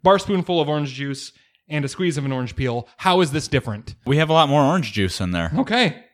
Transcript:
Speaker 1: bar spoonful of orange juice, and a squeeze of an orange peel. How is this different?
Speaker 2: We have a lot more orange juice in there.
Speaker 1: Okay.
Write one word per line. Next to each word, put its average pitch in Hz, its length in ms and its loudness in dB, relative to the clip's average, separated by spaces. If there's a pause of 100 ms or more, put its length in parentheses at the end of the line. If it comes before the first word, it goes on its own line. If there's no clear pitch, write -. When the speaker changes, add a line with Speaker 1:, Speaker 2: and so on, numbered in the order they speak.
Speaker 1:
bar 190 160 6
spoonful 180 420 0
of 147 80 0
orange 147 240 -2
juice, 139 380 -8 (360)
and 151 160 -4
a 139 40 -4
squeeze 170 300 -2
of 139 80 -4
an 135 60 -2
orange 127 240 -4
peel. 120 320 -4 (100)
How 185 240 2
is 151 100 2
this 147 160 -4
different? 113 480 -4 (100)
Speaker 2:
We 139 120 2
have 156 120 2
a 160 40 2
lot 160 160 6
more 147 140 4
orange 147 300 0
juice 95 260 -2
in 92 120 -2
there. 85 260 -2
Speaker 1:
Okay. 233 460 0 (100)